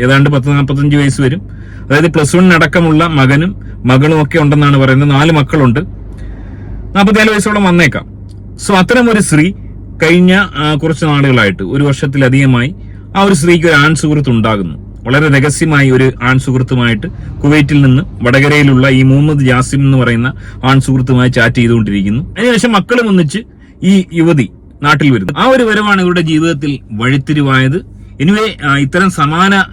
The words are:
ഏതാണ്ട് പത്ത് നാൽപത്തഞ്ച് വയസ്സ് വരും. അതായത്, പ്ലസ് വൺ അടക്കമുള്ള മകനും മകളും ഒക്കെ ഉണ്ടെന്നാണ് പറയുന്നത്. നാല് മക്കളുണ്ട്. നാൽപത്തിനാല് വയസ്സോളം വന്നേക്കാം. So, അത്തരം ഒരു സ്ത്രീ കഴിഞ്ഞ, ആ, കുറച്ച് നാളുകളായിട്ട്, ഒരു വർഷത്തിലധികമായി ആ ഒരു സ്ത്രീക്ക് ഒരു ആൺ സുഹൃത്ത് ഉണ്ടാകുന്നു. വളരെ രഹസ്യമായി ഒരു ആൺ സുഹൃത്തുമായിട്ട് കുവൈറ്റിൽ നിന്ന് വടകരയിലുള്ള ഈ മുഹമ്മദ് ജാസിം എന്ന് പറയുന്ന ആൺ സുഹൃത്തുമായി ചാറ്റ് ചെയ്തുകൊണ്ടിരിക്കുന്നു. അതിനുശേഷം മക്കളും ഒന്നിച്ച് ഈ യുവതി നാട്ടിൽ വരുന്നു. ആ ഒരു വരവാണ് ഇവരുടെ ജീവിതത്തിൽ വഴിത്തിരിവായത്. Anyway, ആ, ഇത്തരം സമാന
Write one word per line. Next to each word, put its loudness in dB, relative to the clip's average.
ഏതാണ്ട് 2
പത്ത് -2
നാൽപത്തഞ്ച് 0
വയസ്സ് 0
വരും. -2
അതായത്, 2
പ്ലസ് 0
വൺ 6
അടക്കമുള്ള 2
മകനും 2
മകളും 2
ഒക്കെ -2
ഉണ്ടെന്നാണ് 2
പറയുന്നത്. 2
നാല് 2
മക്കളുണ്ട്. 0
നാൽപത്തിനാല് 4
വയസ്സോളം -2
വന്നേക്കാം. 0
So, -2
അത്തരം 2
ഒരു 2
സ്ത്രീ 0
കഴിഞ്ഞ, 4
ആ, -2
കുറച്ച് -4
നാളുകളായിട്ട്, 0
ഒരു -2
വർഷത്തിലധികമായി 0
ആ 4
ഒരു 4
സ്ത്രീക്ക് 2
ഒരു 2
ആൺ 2
സുഹൃത്ത് -2
ഉണ്ടാകുന്നു. -4
വളരെ 2
രഹസ്യമായി 0
ഒരു 2
ആൺ 2
സുഹൃത്തുമായിട്ട് -2
കുവൈറ്റിൽ 2
നിന്ന് 4
വടകരയിലുള്ള 2
ഈ 2
മുഹമ്മദ് 2
ജാസിം 0
എന്ന് 2
പറയുന്ന 0
ആൺ 2
സുഹൃത്തുമായി 0
ചാറ്റ് 0
ചെയ്തുകൊണ്ടിരിക്കുന്നു. -2
അതിനുശേഷം 0
മക്കളും 0
ഒന്നിച്ച് 0
ഈ 2
യുവതി 0
നാട്ടിൽ 0
വരുന്നു. -2
ആ 0
ഒരു 2
വരവാണ് 0
ഇവരുടെ 0
ജീവിതത്തിൽ -2
വഴിത്തിരിവായത്. -2
Anyway, 0
ആ, 0
ഇത്തരം 0
സമാന 0